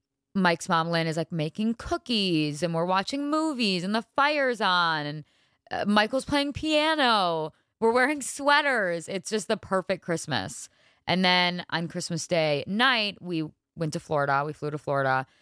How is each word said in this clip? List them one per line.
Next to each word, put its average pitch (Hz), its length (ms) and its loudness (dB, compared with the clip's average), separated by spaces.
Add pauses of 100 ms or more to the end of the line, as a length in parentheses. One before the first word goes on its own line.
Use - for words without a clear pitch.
(340)
Mike's 180 360 2
mom, 165 180 2
Lynn, 165 180 0
is, 160 120 -2
like, 160 140 -4
making 180 420 -2
cookies, 170 880 -2
and 170 100 0
we're 165 140 -2
watching 196 420 -2
movies, 254 560 0
and 202 100 -2
the 226 120 -2 (100)
fire's 277 460 0
on, 170 420 2
and, 147 200 -8 (460)
uh, - 160 -4
Michael's 214 380 2
playing 285 300 -2
piano. 247 960 2 (280)
We're 226 120 4
wearing 262 300 2
sweaters. 269 880 0
It's 190 200 -6
just 214 200 -4
the 220 100 0
perfect 185 440 -2
Christmas. 143 680 -4 (360)
And 180 180 2
then 180 440 2
on 165 200 -4
Christmas 170 380 -6
Day 156 400 0
night, 220 540 0
we 165 240 -4 (300)
went 160 200 -4
to 165 60 -6
Florida. 143 440 2
We 151 80 -6
flew 151 180 -8
to 147 80 -6
Florida. 135 460 0 (180)